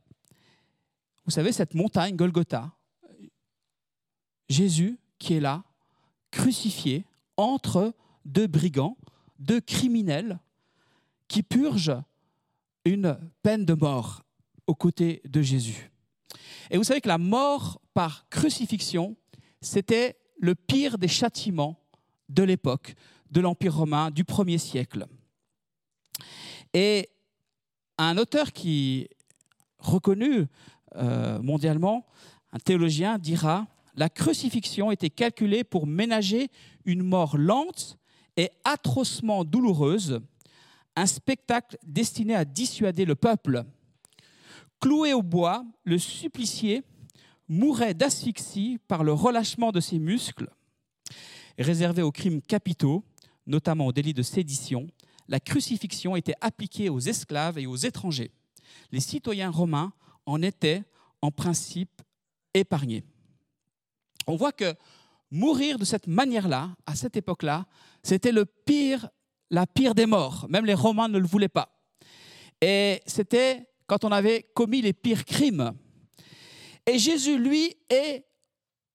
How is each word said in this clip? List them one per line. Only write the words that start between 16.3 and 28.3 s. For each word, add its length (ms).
Et 60
vous 80
savez 160
que 80
la 100
mort 640
par 340
crucifixion, 880
c'était 580
le 160
pire 440
des 100
châtiments 720
de 140
l'époque, 520
de 100
l'Empire 360
romain, 340
du 140
premier 340
siècle. 480
Et 340
un 200
auteur 340